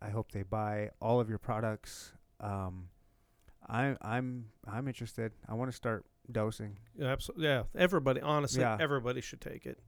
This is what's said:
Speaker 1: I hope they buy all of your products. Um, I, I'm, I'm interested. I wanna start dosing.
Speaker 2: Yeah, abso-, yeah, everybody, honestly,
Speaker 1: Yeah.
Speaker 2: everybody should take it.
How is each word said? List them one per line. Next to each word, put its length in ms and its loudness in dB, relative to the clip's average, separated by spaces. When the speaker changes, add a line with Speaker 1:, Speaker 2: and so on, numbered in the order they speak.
Speaker 1:
I 100 -6
hope 220 -2
they 100 -4
buy 480 0
all 200 6
of 80 2
your 100 -2
products. 720 -2
Um, 480 -4
I, 340 2
I'm, 440 -2
I'm 220 -4
interested. 440 -4
I 60 -4
wanna 180 0
start 320 -2
dosing. 460 -2
Speaker 2:
Yeah, 160 2
abso-, 220 -4
yeah, 280 4
everybody, 440 6
honestly, 420 2
Speaker 1:
Yeah. 180 4
Speaker 2:
everybody 400 2
should 200 -10
take 260 -10
it. 220 -8